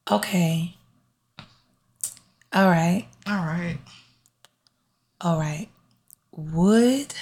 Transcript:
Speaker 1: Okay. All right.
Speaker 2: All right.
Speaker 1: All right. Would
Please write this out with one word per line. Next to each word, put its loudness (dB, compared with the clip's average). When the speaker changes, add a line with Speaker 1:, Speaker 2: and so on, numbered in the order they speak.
Speaker 1:
Okay. 0
All 4
right. 2
Speaker 2:
All -2
right. -4
Speaker 1:
All 0
right. -6
Would 2